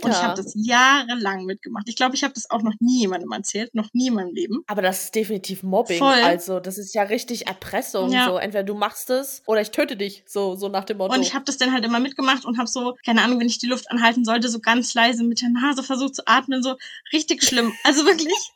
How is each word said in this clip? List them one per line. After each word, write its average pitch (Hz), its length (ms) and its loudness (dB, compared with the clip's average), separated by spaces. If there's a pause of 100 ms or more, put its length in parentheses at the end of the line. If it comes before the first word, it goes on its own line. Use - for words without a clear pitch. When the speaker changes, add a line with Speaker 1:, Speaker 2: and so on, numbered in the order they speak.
Speaker 1:
Und 233 120 2
ich 180 80 2
hab 175 120 0
Speaker 2:
Alter. 190 80 -6
Speaker 1:
das 190 120 -10
jahrelang 240 880 2
mitgemacht. 208 440 -8
Ich 226 80 -10
glaub, 254 180 0
ich 269 100 -2
hab 277 100 -4
das - 160 -12
auch 226 120 -2
noch 220 180 0
nie 247 200 4
jemandem 185 320 -2
erzählt, 214 420 -6
noch 214 180 -4
nie 254 160 0
in 240 60 0
meinem 185 200 -4
Leben. 196 340 -4
Speaker 2:
Aber 208 140 2
das 185 220 0
ist - 100 -12
definitiv 196 480 -4
Mobbing. 190 360 2
Speaker 1:
Voll. 277 220 6
Speaker 2:
Also, 180 400 2
das 190 180 -8
ist 196 160 -12
ja 214 80 2
richtig 226 440 -2
Erpressung, - 680 -4
Speaker 1:
Ja. 254 140 4
Speaker 2:
so, 214 120 2
"Entweder 202 260 -2
du 208 100 -4
machst 208 360 -4
es 269 360 -2
oder 214 140 4
ich 220 100 -4
töte 285 260 0
dich", 196 300 -8
so, 196 300 -2
so 196 120 -6
nach 190 160 -2
dem 208 140 -6
Motto. 196 160 0
Speaker 1:
Und 254 80 2
ich 254 120 -2
hab 269 100 -4
das - 140 -4
dann 254 140 2
halt 254 120 0
immer 233 160 0
mitgemacht 269 440 0
und 233 140 -2
hab 240 100 -2
so, 247 360 -4
keine 226 180 4
Ahnung, 247 180 2
wenn 233 80 2
ich 226 100 -2
die 240 80 -6
Luft 247 240 -4
anhalten 233 340 2
sollte, 233 240 0
so 226 120 -4
ganz 233 340 0
leise 233 300 2
mit 233 180 0
der 240 80 0
Nase 262 320 2
versucht 269 340 -2
zu - 100 -10
atmen, 262 360 2
so 262 140 -2 (360)
richtig 302 300 0
schlimm. 233 300 2 (120)
Also 269 220 4
wirklich. 320 260 4 (240)